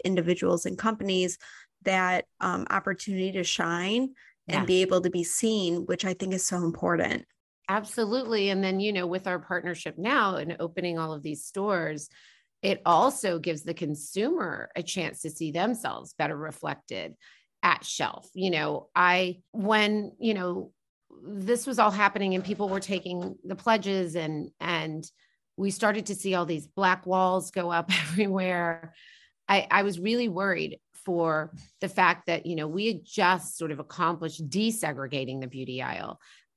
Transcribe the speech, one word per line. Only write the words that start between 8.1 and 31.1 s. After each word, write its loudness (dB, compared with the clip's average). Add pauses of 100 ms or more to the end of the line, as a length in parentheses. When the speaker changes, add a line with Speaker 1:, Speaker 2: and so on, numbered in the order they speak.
Speaker 2:
And 2
then, 0
you 0
know, 0
with -2
our 0
partnership -6
now 2
and -4
opening -2
all -4
of -10
these -8
stores, -2 (540)
it 0
also 4
gives -4
the -4
consumer -2
a -6
chance -4
to -6
see -6
themselves -2
better -2
reflected -8 (480)
at 2
shelf. -4
You 0
know, -2
I, 4 (100)
when, 2
you 2
know, -4 (500)
this -2
was -4
all 8
happening 2
and 0
people -4
were -2
taking -6
the -8
pledges 0
and, -4 (100)
and -4 (520)
we 0
started 0
to -4
see -4
all 2
these -4
black 2
walls 2
go -2
up 0
<laughs> -4
everywhere. 0 (540)
I, 6
I 6
was 0
really 2
worried -2 (240)
for 0 (260)